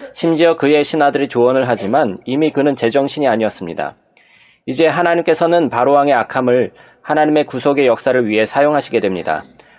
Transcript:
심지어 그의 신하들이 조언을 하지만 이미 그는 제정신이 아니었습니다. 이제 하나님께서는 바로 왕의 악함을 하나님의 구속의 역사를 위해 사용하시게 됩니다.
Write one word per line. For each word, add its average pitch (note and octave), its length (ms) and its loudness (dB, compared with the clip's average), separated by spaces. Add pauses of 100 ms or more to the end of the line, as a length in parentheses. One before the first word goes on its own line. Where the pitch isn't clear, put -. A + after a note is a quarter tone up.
(120)
심지어 E3 460 0
그의 D3 260 2
신하들이 C#3+ 460 0
조언을 B2+ 400 2
하지만 A2+ 560 -2
이미 C#3+ 260 -2
그는 C#3 240 0
제정신이 C#3 500 -2
아니었습니다. F#2+ 720 -4 (720)
이제 C3+ 200 0
하나님께서는 E3+ 840 2
바로 B2 240 2
왕의 C#3+ 200 2
악함을 B2 600 0 (280)
하나님의 D3+ 440 0
구속의 C#3 400 0
역사를 B2 420 0
위해 G#2+ 160 0
사용하시게 C#3 560 0
됩니다. E2+ 460 -4 (340)